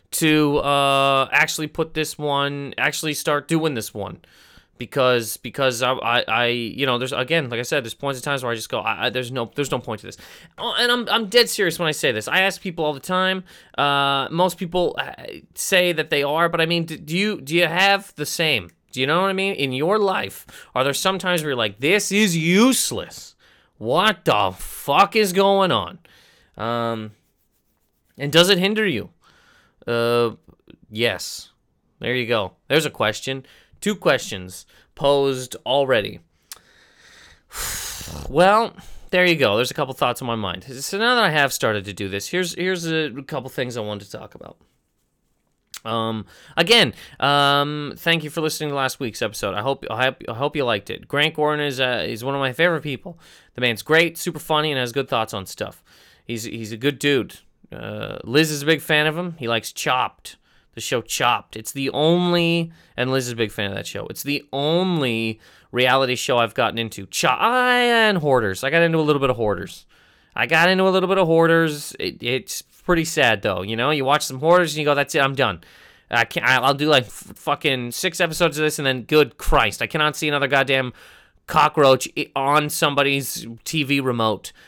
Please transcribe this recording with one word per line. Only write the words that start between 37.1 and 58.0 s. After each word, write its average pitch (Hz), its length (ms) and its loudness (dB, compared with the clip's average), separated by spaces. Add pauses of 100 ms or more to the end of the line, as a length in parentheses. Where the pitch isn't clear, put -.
<sighs> - 180 -8 (640)
Well, 196 420 6 (380)
there 180 160 4
you 170 100 4
go. 110 200 4
There's 123 140 0
a - 40 -10
couple 135 180 -4
thoughts 127 300 0
on 131 40 -8
my 117 80 -2
mind. 92 300 -4
So 135 320 -10
now 233 200 2
that 226 80 4
I 175 60 2
have 147 220 2
started 107 320 0
to 101 80 -10
do 98 160 -6
this, 98 200 -6
here's, 175 260 -4
here's 180 320 -4
a 160 240 -2 (160)
couple 131 240 -8
things 123 260 -6
I 113 60 -4
wanted 104 240 -8
to - 120 -14
talk 107 160 -18
about. - 220 -20 (1300)
Um, 113 400 -2 (320)
again, 190 380 4 (260)
um, 143 800 2
thank 165 260 0
you 147 60 -10
for 165 100 -6
listening 156 300 -4
to 143 60 -4
last 131 220 -2
week's 117 220 -8
episode. 104 340 -4
I 104 60 -4
hope, 135 300 -4
I 117 160 0
hope, 131 200 -4
I 113 80 -8
hope 143 220 -4
you 139 80 0
liked 110 240 -2
it. - 180 -10
Grant 151 280 0
Gordon 151 300 0
is, 135 160 -4
uh, 123 280 -2
is 117 160 -8
one 139 100 -4
of 139 60 -4
my 127 140 -2
favorite 165 280 0
people. 151 360 -10 (360)
The 120 60 -10
man's 120 220 0
great, 165 340 2
super 156 220 -6
funny, 151 340 0
and 135 60 -2
has 123 140 -4
good 131 160 -2
thoughts 113 260 -2
on 98 100 -8
stuff. - 400 -10 (400)
He's, 113 200 -8
he's 113 280 -10
a 110 60 -10
good 131 200 -2
dude. 135 400 0 (320)
Uh, 107 540 -10